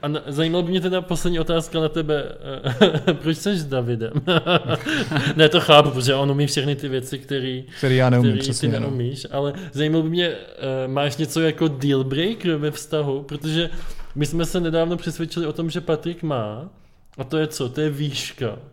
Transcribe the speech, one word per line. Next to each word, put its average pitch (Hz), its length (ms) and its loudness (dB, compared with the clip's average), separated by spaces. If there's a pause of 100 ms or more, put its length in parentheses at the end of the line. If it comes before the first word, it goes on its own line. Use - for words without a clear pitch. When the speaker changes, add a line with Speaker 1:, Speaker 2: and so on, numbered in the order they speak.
Speaker 1:
A 143 60 -4
na-, 151 180 -2
zajímalo 160 360 0
by 170 80 -2
mě 185 100 2
teda 180 200 0
poslední 175 400 0
otázka 165 400 0
na 156 80 2
tebe. 151 360 0 (480)
<laughs> 160 400 4 (100)
Proč 160 160 0
jsi 202 200 0
s 156 60 -4
Davidem? 120 480 -2 (640)
<laughs> 156 600 -2
Ne, 151 120 8
to 160 120 4
chápu, 147 300 8
protože 127 240 0
on 139 160 2
umí 143 160 2
všechny 139 300 0
ty 143 120 -8
věci, 131 300 -4
který, 131 460 -6 (140)
Speaker 2:
Který 127 180 2
já 127 140 6
neumím, 123 220 6
Speaker 1:
který 107 80 2
Speaker 2:
přesně, 123 280 0
Speaker 1:
ty 110 60 2
Speaker 2:
no. 110 60 -2
Speaker 1:
neumíš, 131 520 -4
ale 143 200 -2 (200)
zajímalo 151 300 2
by 160 80 0
mě, 175 180 2
eh, 131 600 -6
máš 143 280 0
něco 160 240 -2
jako 160 280 2
deal 135 360 2
breaker 165 520 -2
ve 147 140 -2
vztahu? 143 520 -4
Protože 156 480 -2 (440)
my 147 120 0
jsme 165 200 0
se 180 140 0
nedávno 165 360 0
přesvědčili 165 500 -4
o 151 60 -4
tom, 165 180 -4
že 175 100 -6
Patrik 165 420 -4
má, 127 460 -4 (500)
a 131 60 -6
to 139 140 -4
je 156 80 2
co? 143 220 -4
To 131 120 -6
je 156 100 0
výška. 135 680 -6 (140)